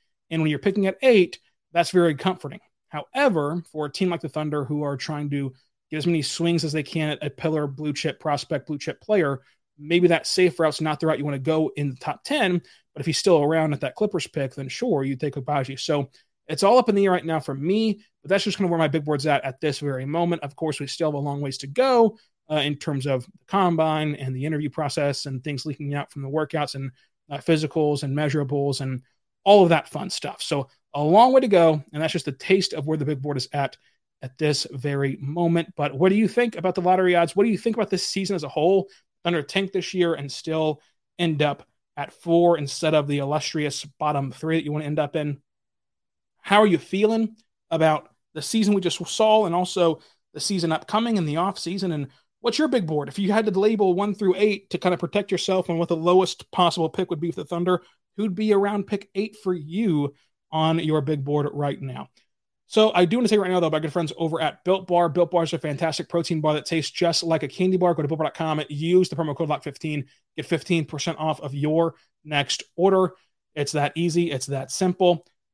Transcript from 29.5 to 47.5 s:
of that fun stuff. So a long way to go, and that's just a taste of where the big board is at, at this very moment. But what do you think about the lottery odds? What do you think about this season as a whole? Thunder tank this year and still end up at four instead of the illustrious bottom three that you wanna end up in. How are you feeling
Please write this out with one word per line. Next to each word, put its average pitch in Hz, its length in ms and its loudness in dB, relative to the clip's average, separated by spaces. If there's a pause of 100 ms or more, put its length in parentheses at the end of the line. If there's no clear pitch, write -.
of 170 60 6
that 165 180 2
fun - 220 -8
stuff. - 320 -10
So 139 260 -4 (260)
a 143 80 -4
long 202 300 6
way 262 80 6
to 262 80 4
go, 165 340 6 (120)
and 151 100 -4
that's 147 80 -2
just - 160 -4
a 143 60 -4
taste - 400 0
of 143 120 -6
where 156 120 -2
the 147 80 -4
big 139 160 -4
board 143 160 -6
is 123 160 -6
at, 139 240 -4 (440)
at - 160 -14
this 151 340 -2
very 139 500 -4
moment. 165 560 0
But 147 160 -2
what 160 160 4
do 196 60 4
you 214 120 4
think 240 300 -2
about 180 180 -2
the 185 60 -2
lottery 185 340 4
odds? 170 200 2
What 202 100 4
do 233 40 2
you 202 80 0
think 220 200 -2
about 208 120 -2
this 185 160 -2
season 196 300 -4
as 156 80 -4
a 139 60 -10
whole? 180 400 2 (340)
Thunder 170 200 0
tank 196 280 -4
this 185 220 -4
year 175 220 2
and 143 140 -8
still 156 520 -4 (360)
end 160 240 0
up 147 240 0 (300)
at 143 160 -10
four 170 460 4
instead 151 360 -2
of 147 140 2
the 143 120 -2
illustrious 147 640 -4
bottom 143 460 -4
three 160 260 -2
that 151 80 -2
you 147 80 -4
wanna 151 120 -4
end 151 140 -2
up 147 160 -2
in. 147 260 -4 (1000)
How 208 200 4
are 214 60 6
you 170 120 2
feeling 220 580 -2 (320)